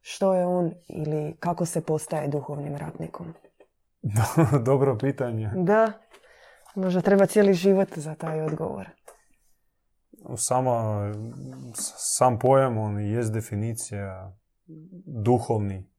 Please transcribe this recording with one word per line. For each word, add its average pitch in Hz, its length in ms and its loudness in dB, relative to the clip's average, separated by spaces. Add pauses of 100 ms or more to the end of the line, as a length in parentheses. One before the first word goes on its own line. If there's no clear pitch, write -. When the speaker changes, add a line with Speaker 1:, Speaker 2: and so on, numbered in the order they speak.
Speaker 1:
što - 320 0
je 180 120 2
on 175 260 0 (160)
ili 151 520 -4
kako 175 260 -2
se 165 160 -4
postaje 156 460 -4
duhovnim 143 480 -6
ratnikom. 160 580 -10 (400)
Speaker 2:
<laughs> - 280 -20
Do-, 113 580 2
dobro 131 380 4
pitanje. 120 580 -2
Speaker 1:
Da, 208 360 4 (840)
možda 185 260 0
treba 196 240 6
cijeli 202 280 6
život 190 420 4
za 156 200 -8
taj 156 260 -6
odgovor. 156 480 -6 (1500)
Speaker 2:
Sama, 117 680 0 (720)
s-, - 200 -8 (240)
sam 123 220 4
pojam, 131 380 4
on 107 220 -2
jest 110 340 -2
definicija 101 1040 -6 (680)
duhovni 107 920 0